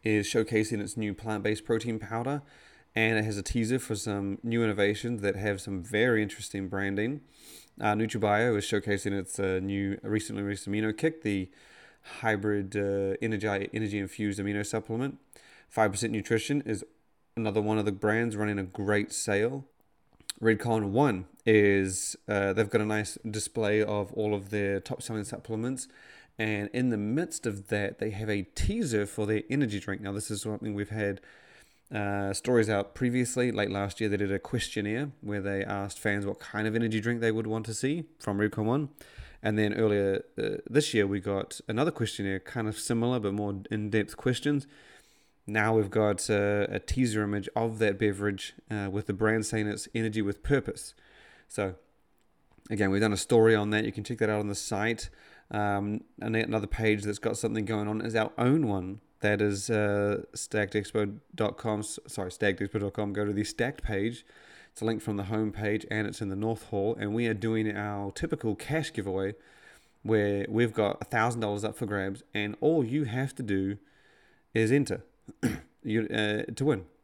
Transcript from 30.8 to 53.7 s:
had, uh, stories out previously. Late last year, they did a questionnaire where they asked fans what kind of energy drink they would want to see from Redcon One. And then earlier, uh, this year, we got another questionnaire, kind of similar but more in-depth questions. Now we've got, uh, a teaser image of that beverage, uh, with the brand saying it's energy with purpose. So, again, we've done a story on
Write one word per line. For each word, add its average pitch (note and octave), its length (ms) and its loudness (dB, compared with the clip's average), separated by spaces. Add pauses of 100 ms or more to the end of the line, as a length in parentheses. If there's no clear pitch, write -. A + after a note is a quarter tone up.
had, G2+ 300 -2 (720)
uh, G2+ 440 -2
stories A2+ 340 4
out G2+ 260 0
previously. B2 560 2
Late G#2 200 0
last G2 300 -2
year, A2 100 0
they G2+ 80 0
did G2 140 0
a G2 60 0
questionnaire A2+ 760 -4 (100)
where G#2 180 -4
they G2 240 -2
asked G2 340 -4
fans G2+ 280 0
what G2 120 -4
kind G#2+ 280 -4
of A2 80 0
energy A2+ 260 2
drink A#2 220 0
they A2+ 100 4
would A2 140 0
want A2 200 -2
to A2+ 80 -6
see D3+ 300 -2 (140)
from G2+ 200 -2
Redcon G#2+ 260 2
One. C#3 260 0 (520)
And G#2+ 140 2
then G#2 160 4
earlier, G#2 520 4 (120)
uh, A2 220 -2 (100)
this D3 240 2
year, G#2 140 6
we G2 140 0
got G2 480 -4
another B2+ 220 2
questionnaire, G2 500 -4
kind A2 280 -4
of G#2+ 100 -6
similar A#2+ 400 0
but G#2 140 0
more G2+ 380 -4
in-depth G#2+ 480 -2
questions. C#3+ 480 0 (800)
Now G#2+ 300 2
we've G2+ 140 4
got, G#2 380 2
uh, G2+ 400 2
a G2+ 120 -4
teaser A2+ 420 0
image G#2 340 -2
of A2+ 220 -2
that G#2 200 2
beverage, G2+ 540 0 (180)
uh, G2+ 200 -2
with G2+ 160 -4
the G#2 80 -2
brand A2 320 2
saying G#2+ 220 0
it's G2+ 260 -6
energy A2 260 0
with G2+ 220 -4
purpose. - 500 -2 (560)
So, G2 280 -4 (920)
again, G2+ 220 0
we've G2 100 4
done G#2+ 120 4
a G2 40 0
story A2 380 8
on G#2 160 2